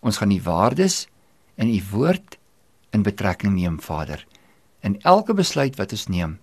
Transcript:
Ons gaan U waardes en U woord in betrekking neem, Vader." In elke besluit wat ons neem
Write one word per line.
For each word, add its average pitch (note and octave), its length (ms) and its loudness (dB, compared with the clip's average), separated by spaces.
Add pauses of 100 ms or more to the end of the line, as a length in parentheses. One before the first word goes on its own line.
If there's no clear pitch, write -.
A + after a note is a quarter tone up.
Ons A#2 160 -2
gaan G#2 140 0
U F#2+ 120 2
waardes A2 640 2 (460)
en A2+ 140 0
U G#2 220 0
woord D3 480 -2 (520)
in G#2+ 120 2
betrekking G2 520 0
neem, F2 260 -2
Vader." D2+ 460 -8 (580)
In G3 160 -2
elke G#3 340 4
besluit C#3+ 460 0
wat G2 160 -4
ons - 160 -8
neem F2 300 -4